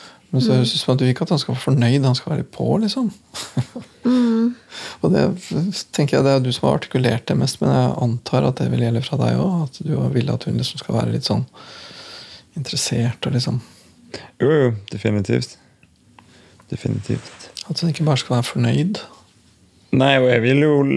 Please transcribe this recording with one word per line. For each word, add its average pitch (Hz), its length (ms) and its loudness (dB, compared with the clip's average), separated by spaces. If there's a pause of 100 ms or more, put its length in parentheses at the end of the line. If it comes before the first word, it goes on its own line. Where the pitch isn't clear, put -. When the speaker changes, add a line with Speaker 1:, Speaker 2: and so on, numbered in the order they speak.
(320)
Speaker 1:
Men 131 80 2
så 220 120 2
Speaker 2:
Mm. - 60 4
Speaker 1:
høres 120 120 2
det - 60 -4
ut - 40 -2
som 131 140 0
at 131 60 2
du 123 60 2
ikke 127 160 0
at 175 80 -2
han 156 80 2
skal - 160 -4
være 127 100 -6
fornøyd, 131 400 4
han 127 100 4
skal - 180 -6
være - 100 -2
litt - 100 -12
på, - 280 0
liksom. 226 340 -2
<laughs> - 720 -8 (180)
Speaker 2:
Mm. 240 500 2 (480)
Speaker 1:
Og - 100 2
det - 100 4 (680)
tenker 139 240 2
jeg, 135 80 4
det 135 80 4
er 135 80 4
du 127 120 0
som 131 160 0
har 135 100 2
artikulert 123 480 -2
det 143 100 0
mest, 135 240 -2
men - 100 2
jeg 127 300 2
antar 127 480 0
at 127 80 -2
det 123 140 -2
vil 120 100 0
gjelde 117 240 0
fra - 140 -4
deg 117 180 2
også, 170 280 0
at - 200 -10
du 131 300 0
vil 127 160 0
at 117 140 -2
hun 120 120 -2
liksom 123 220 -4
skal - 160 -6
være 117 180 0
litt 123 140 -4
sånn 123 180 0 (1120)
interessert 120 680 -2
og 131 80 -2
liksom 123 260 -2 (800)
Speaker 3:
Jo, 131 100 4
jo, 139 200 4 (200)
definitivt. 107 640 0 (1120)
Definitivt. - 800 -6 (180)
Speaker 1:
At - 120 -8
hun 175 100 0
ikke 151 140 -2
bare 147 140 4
skal - 180 -2
være 117 120 -2
fornøyd. 135 520 0 (920)
Speaker 3:
Nei, 135 260 4
og 127 120 4
jeg 120 120 4
vil 135 180 4
jo, 151 120 4 (240)